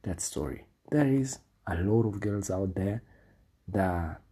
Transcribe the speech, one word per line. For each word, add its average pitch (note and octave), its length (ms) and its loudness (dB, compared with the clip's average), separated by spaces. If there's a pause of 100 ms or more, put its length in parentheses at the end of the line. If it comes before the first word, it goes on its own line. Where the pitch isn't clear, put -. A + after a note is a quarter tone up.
that E2+ 180 -4
story. - 440 -4 (240)
There D3+ 180 4
is C3+ 320 2 (280)
a F2 80 -2
lot G#2+ 320 4
of G2+ 120 -4
girls G2+ 300 -2
out F#2+ 240 0
there G2 300 -2 (640)
that F2 540 0 (100)